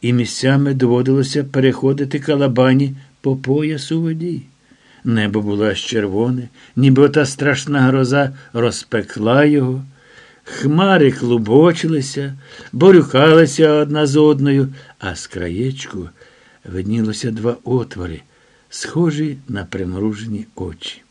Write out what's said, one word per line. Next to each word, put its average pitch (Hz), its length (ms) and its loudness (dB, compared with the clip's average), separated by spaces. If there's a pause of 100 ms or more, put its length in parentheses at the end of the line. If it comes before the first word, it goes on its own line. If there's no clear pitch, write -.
і 120 120 0
місцями 135 600 0
доводилося 131 680 0
переходити 139 760 0
калабані 139 760 2 (260)
по 135 140 -2
пояс 139 560 -4
у 160 100 -2
воді. 160 400 -6 (640)
Небо 107 380 0
було 104 240 -2
аж 101 160 -2
червоне, 117 680 -4 (260)
ніби 135 280 6
ота 147 220 4
страшна 143 560 -2
гроза 135 520 2 (200)
розпекла 117 920 0
його. 135 380 0 (600)
Хмари 160 680 2
клубочилися, 139 1300 0 (340)
борюкалися 156 1000 6
одна 151 360 0
з 135 80 0
одною, 139 580 2 (260)
а 92 160 -8
з - 120 -16
краєчку 92 840 -8 (560)
виднілося 107 680 -4
два 110 320 -4
отвори, 104 580 -6 (480)
схожі 156 680 -4 (100)
на 101 180 -8
примружені 101 800 -8 (100)
очі. 85 560 -14